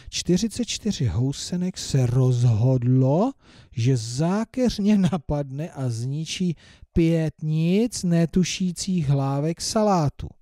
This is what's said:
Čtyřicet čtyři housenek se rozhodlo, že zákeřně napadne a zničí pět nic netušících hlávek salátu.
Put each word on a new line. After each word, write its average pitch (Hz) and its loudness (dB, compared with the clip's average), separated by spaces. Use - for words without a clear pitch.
Čtyřicet 202 -2
čtyři - -4
housenek 139 -4
se - 0
rozhodlo, 127 2
že 123 2
zákeřně 196 0
napadne 147 -2
a 131 -4
zničí 143 -4
pět 160 2
nic 165 0
netušících 175 0
hlávek 139 0
salátu. 196 0